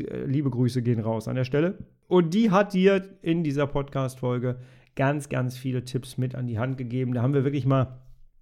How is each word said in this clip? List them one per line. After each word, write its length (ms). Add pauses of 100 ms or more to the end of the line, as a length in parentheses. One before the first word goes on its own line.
(260)
Liebe 240
Grüße 320
gehen 200
raus 260
an 80
der 80
Stelle. 340 (300)
Und 260
die 160
hat 220
dir 320 (180)
in 220
dieser 240
Podcast-Folge 920 (380)
ganz, 320
ganz 280
viele 280
Tipps 320
mit 180
an 120
die 120
Hand 180
gegeben. 360
Da 80
haben 120
wir 120
wirklich 200
mal 360 (400)